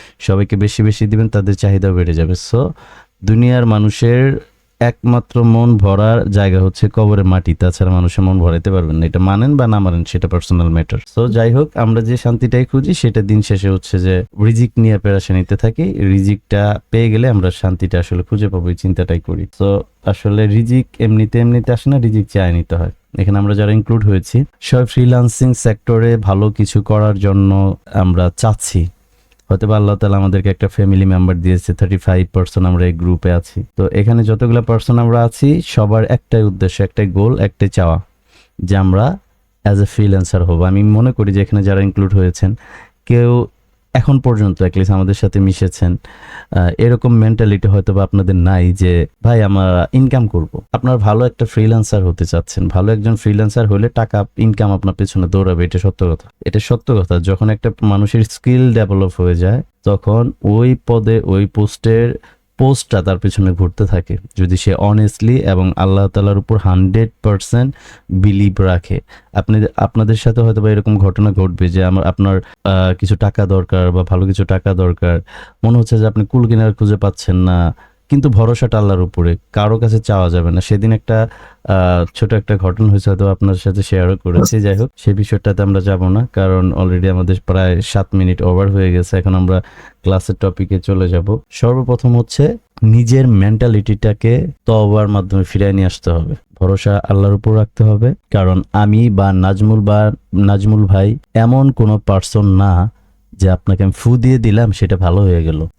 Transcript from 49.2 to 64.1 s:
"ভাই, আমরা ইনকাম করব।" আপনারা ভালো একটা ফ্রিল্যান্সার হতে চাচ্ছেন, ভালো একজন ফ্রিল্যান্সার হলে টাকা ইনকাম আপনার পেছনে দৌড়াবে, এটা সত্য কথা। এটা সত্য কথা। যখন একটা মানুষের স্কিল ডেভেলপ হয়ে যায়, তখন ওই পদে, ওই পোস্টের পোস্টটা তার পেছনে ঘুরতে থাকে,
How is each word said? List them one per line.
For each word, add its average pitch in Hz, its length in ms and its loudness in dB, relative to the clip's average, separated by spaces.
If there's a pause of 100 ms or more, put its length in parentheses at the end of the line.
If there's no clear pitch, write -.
"ভাই, 117 200 2
আমরা 95 500 0
ইনকাম 131 340 0
করব।" 82 340 -6 (100)
আপনারা 127 260 -2
ভালো 107 280 0
একটা 120 200 -4
ফ্রিল্যান্সার 110 600 0
হতে 87 200 -2
চাচ্ছেন, 85 420 -4
ভালো 95 260 0
একজন 110 220 -2
ফ্রিল্যান্সার 107 520 0
হলে 104 220 0
টাকা 107 360 -2 (120)
ইনকাম 107 340 0
আপনার 95 240 -2
পেছনে 92 320 -2
দৌড়াবে, 92 380 0
এটা 87 140 -4
সত্য 92 340 -2
কথা। - 160 -10 (160)
এটা - 140 -2
সত্য 120 360 -2
কথা। 90 240 0
যখন 98 300 0
একটা 107 220 -2 (100)
মানুষের 104 420 0
স্কিল 123 500 0
ডেভেলপ 98 440 0
হয়ে 90 180 0
যায়, 92 280 0 (200)
তখন 104 480 0 (120)
ওই 120 340 2 (100)
পদে, 113 360 0
ওই 98 220 0
পোস্টের 113 720 -2 (420)
পোস্টটা 131 440 0
তার 92 160 -2
পেছনে 95 340 0
ঘুরতে 90 340 -2
থাকে, 92 320 -4 (200)